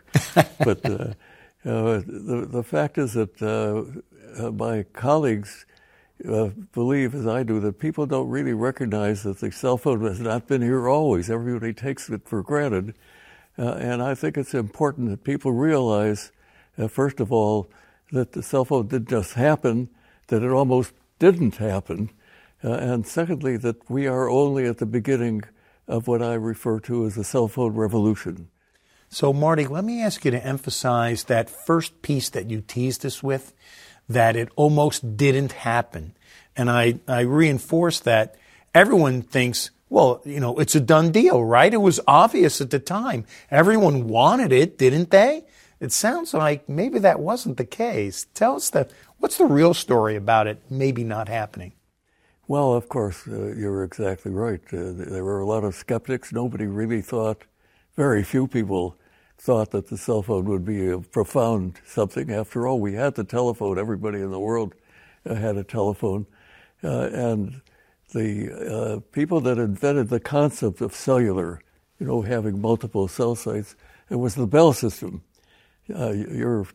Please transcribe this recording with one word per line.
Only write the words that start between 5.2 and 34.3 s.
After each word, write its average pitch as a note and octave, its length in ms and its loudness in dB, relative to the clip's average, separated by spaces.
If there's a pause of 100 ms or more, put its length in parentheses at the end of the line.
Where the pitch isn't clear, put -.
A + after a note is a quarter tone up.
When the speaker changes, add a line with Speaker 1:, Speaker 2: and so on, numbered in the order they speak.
Speaker 2:
uh, A2 200 0 (240)
believe, C3 420 -2
as C3 100 -6
I A#2 180 -2
do, A2 180 -2
that G#2 180 -4
people D#3 260 -4
don't C3 240 -2
really C3 240 -4
recognize G#2+ 720 -2
that G2 160 -6
the G#2+ 140 -6
cell B2+ 240 0
phone A#2+ 240 0
has G#2 180 -4
not A#2 280 -4
been C3+ 140 0
here B2 280 0
always. C3 400 2
Everybody A#2 440 -4
takes C3 360 -10
it G#2+ 180 -8
for G#2 160 -4
granted. A2 500 -2 (640)
Uh, B2 180 -2
and B2 280 -4
I C3+ 120 -2
think D3+ 220 -4
it's C#3 160 -6
important B2+ 560 -2
that G2 140 -8
people C#3 300 -2
realize, A#2 800 0 (440)
uh, A2 120 -2
first C#3 320 -2
of G#2+ 100 -2
all, G#2+ 380 0 (420)
that B2+ 220 -2
the B2 100 -8
cell C3 220 0
phone B2 220 0
didn't A#2+ 220 -4
just A2 260 -2
happen, B2 540 2 (380)
that A2+ 160 0
it B2 80 0
almost C3 400 2 (260)
didn't E3+ 380 4
happen. G2+ 540 -4 (520)
Uh, A#2 120 -2
and B2 340 -2
secondly, D3 480 -2
that A2+ 340 -6
we C3+ 160 -2
are B2+ 240 0
only C3+ 360 2
at A#2 140 -2
the A#2+ 60 -2
beginning A#2 560 0 (460)
of A#2 220 -4
what A#2 120 2
I A#2 120 -2
refer A2 480 -4
to A#2+ 240 -2
as G2+ 100 -4
the G#2+ 80 -4
cell A#2+ 240 0
phone A#2 260 -2
revolution. G#2 760 -2 (580)
Speaker 1:
So, - 240 0
Marty, D3+ 340 2
let D#3 200 -6
me A#3 180 -4
ask - 220 -4
you C#3 60 2
to B2 140 -4
emphasize A#2+ 800 -2
that A#2 240 0
first - 520 -4
piece C#3 300 -2
that A2 180 -6
you A2 100 -4
teased B2 460 -6
us - 180 -8
with, C3+ 300 -4 (560)
that A2+ 260 4